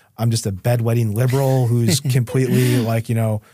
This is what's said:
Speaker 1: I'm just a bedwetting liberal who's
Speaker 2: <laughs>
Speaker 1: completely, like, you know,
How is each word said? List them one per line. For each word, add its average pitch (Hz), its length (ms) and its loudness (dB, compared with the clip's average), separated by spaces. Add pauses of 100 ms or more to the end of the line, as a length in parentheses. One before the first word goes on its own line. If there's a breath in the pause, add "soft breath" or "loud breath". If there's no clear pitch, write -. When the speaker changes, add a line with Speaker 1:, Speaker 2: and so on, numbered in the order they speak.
(160 loud breath)
Speaker 1:
I'm 117 140 -2
just 113 160 -2
a 104 60 -4
bedwetting 117 600 -2
liberal 131 540 0
who's 120 320 2
Speaker 2:
<laughs> 131 120 -2
Speaker 1:
completely, 127 680 2
like, 113 300 -2
you 117 60 0
know, 110 260 0 (140 soft breath)